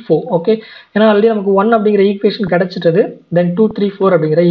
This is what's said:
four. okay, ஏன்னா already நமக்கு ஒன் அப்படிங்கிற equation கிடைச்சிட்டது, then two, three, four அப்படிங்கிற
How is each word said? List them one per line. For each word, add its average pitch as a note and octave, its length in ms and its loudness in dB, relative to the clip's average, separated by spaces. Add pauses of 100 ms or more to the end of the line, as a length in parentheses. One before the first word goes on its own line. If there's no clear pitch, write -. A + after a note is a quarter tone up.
four. E3 180 0 (160)
okay, A3 160 0 (400)
ஏன்னா G#3+ 180 2
already G#3 200 2
நமக்கு G3+ 300 -2
ஒன் A3+ 160 2
அப்படிங்கிற G#3 340 2
equation G3+ 420 -4
கிடைச்சிட்டது, F3+ 480 0 (360)
then F3 100 0 (100)
two, A3 80 2 (120)
three, G3+ 180 -2
four F#3+ 200 0
அப்படிங்கிற D#3 360 0